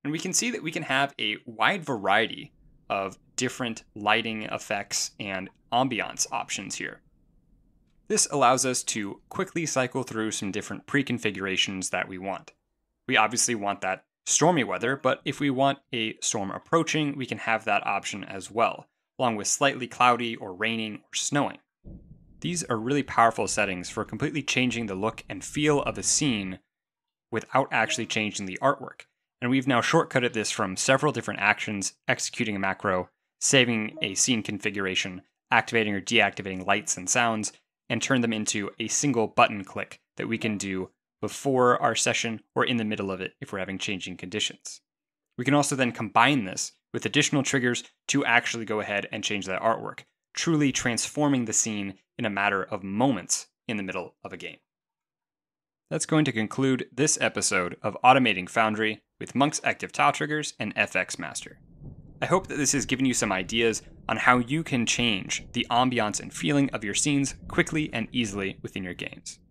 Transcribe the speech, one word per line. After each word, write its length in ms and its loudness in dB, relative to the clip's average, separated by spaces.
And 80 -4
we 60 -4
can 160 -4
see 160 0
that 140 -6
we 80 -6
can 100 -6
have 380 0
a 260 -2
wide 400 0
variety 680 0
of 300 -2
different 480 -4
lighting 500 0
effects 760 -6
and 320 -8
ambiance 600 0
options 440 -6
here. 260 -8
This 240 2
allows 340 4
us 180 0
to 460 -6
quickly 360 -4
cycle 380 -2
through 280 -4
some 200 -6
different 360 -8
pre-configurations 1040 -2
that 160 -2
we 100 -12
want. 340 -8
We 80 0
obviously 380 2
want 280 -2
that 220 -4
stormy 380 4
weather, 320 0
but 280 0
if 160 -6
we 120 2
want 280 2
a 280 -4
storm 280 -2
approaching, 680 0
we 120 -6
can 100 -6
have 280 -2
that 200 2
option 380 -4
as 280 -12
well, 360 2
along 180 2
with 120 -4
slightly 400 2
cloudy 480 2
or 180 -12
raining 420 -2
or 200 -18
snowing. 440 0
These 240 -4
are 120 0
really 260 0
powerful 440 4
settings 420 -2
for 140 -4
completely 380 -4
changing 460 0
the 80 -6
look 340 -4
and 140 -10
feel 400 2
of 140 -4
a 60 -6
scene 560 0
without 400 0
actually 360 0
changing 400 -4
the 140 -8
artwork. 440 -2
And 80 0
we've 180 2
now 120 6
shortcutted 540 2
this 180 -2
from 240 -2
several 360 4
different 280 -6
actions, 540 0
executing 480 -2
a 40 -4
macro, 500 -2
saving 640 2
a 140 -4
scene 280 2
configuration, 800 -4
activating 440 4
or 80 -2
deactivating 640 0
lights 320 0
and 120 -8
sounds, 440 0
and 120 -2
turn 200 2
them 120 0
into 460 -4
a 80 -4
single 400 2
button 360 2
click 360 -10
that 100 -4
we 100 -2
can 200 0
do 320 -4
before 600 4
our 140 2
session 460 0
or 100 4
in 120 0
the 80 0
middle 260 -2
of 100 -6
it 200 -6
if 100 -12
we're 80 -6
having 180 -6
changing 400 -6
conditions. 640 -6
We 80 -6
can 80 4
also 220 4
then 160 2
combine 540 4
this 260 -6
with 120 -4
additional 380 2
triggers 400 0
to 180 2
actually 400 2
go 140 -2
ahead 320 -2
and 120 -6
change 220 -4
that 160 -4
artwork, 400 0
truly 380 2
transforming 760 0
the 80 -4
scene 420 -2
in 80 -4
a 40 0
matter 340 2
of 200 -6
moments 640 0
in 100 -4
the 60 -6
middle 400 -8
of 80 -12
a 60 -14
game. 200 -14
That's 160 -2
going 200 4
to 60 2
conclude 600 0
this 260 2
episode 600 0
of 220 -4
Automating 440 6
Foundry 540 0
with 160 -12
Monk's 280 2
Active 280 -4
Tile 220 2
Triggers 460 -4
and 160 -4
F 200 0
X 240 -2
Master. 400 -12
I 60 -2
hope 200 2
that 100 -6
this 160 2
has 120 0
given 200 0
you 80 4
some 180 0
ideas 500 0
on 100 0
how 200 6
you 260 -2
can 220 0
change 580 -2
the 180 -2
ambiance 480 2
and 120 -10
feeling 380 2
of 140 -6
your 100 -4
scenes 420 0
quickly 460 0
and 180 -2
easily 500 -4
within 220 -8
your 100 -8
games. 460 -12